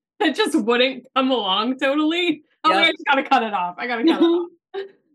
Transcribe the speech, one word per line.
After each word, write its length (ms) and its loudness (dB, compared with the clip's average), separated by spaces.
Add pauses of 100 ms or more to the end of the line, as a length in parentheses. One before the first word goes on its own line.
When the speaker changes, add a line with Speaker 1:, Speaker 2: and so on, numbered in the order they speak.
Speaker 1:
<laughs> 100 -20
that 160 0
just 220 0
wouldn't 500 0 (100)
come 140 2
along 480 -2
totally. 640 0 (220)
I 40 4
was 80 4
like, 100 4
Speaker 2:
Yep. 20 2
Speaker 1:
"I 40 0
just 140 -12
gotta 160 2
cut 220 2
it 100 -4
off. 240 -6
I 80 -8
gotta 180 -4
cut 160 4
it 40 6
Speaker 2:
<laughs> 20 6
Speaker 1:
off." 220 0 (680)